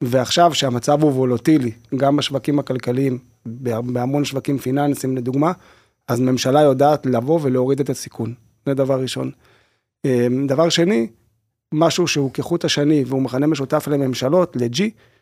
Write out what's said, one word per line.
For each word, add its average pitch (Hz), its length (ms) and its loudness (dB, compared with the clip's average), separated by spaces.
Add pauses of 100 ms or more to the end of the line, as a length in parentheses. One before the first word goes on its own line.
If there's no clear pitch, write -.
ועכשיו 131 520 2
שהמצב 139 500 0
הוא 151 80 6
וולוטילי, 127 600 2 (240)
גם 139 220 2
בשווקים 143 420 -2
הכלכליים, 127 580 -2 (280)
בה-, 117 360 -6
בהמון 127 440 -2
שווקים 135 320 -4
פיננסיים 131 600 -2
לדוגמה, 135 340 0 (580)
אז 120 100 0
ממשלה 131 420 2
יודעת 143 440 4
לבוא 127 360 0
ולהוריד 131 380 0
את 139 100 -2
הסיכון. 117 440 -8 (320)
זה 139 80 -2
דבר 131 280 0
ראשון. 131 300 -6 (760)
אה, 123 220 2 (200)
דבר 151 220 2
שני, 208 380 2 (680)
משהו 160 340 2
שהוא 135 260 -2
כחוט 170 320 -4
השני 147 420 2
והוא 135 140 -2
מכנה 127 260 -2
משותף 147 400 -2
לממשלות, 143 680 0
ל-G, 120 260 -2 (400)